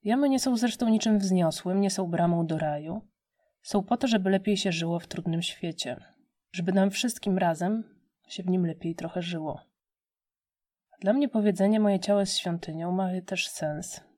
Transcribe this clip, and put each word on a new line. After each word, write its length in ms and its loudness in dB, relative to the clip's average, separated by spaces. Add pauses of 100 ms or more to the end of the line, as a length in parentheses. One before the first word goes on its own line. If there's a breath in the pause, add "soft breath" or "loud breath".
Jamy 260 4
nie 100 4
są 180 2
zresztą 320 0
niczym 300 4
wzniosłym, 640 2
nie 80 4
są 180 -2
bramą 380 2
do 120 -2
raju. 440 -4 (600)
Są 220 -2
po 140 0
to, 100 -2
żeby 220 2
lepiej 280 2
się 140 -2
żyło 280 -2
w 80 -12
trudnym 340 -4
świecie. 540 -8 (560)
Żeby 200 -2
nam 200 4
wszystkim 460 -2
razem 460 0 (440)
się 160 -12
w 40 -4
nim 180 2
lepiej 300 -6
trochę 260 -8
żyło. 400 -6 (1400)
Dla 120 2
mnie 160 2
powiedzenie 500 2
"moje 200 4
ciało 200 2
jest 180 -2
świątynią" 540 -4
ma 180 0 (160)
też 220 -4
sens. 540 -8 (160)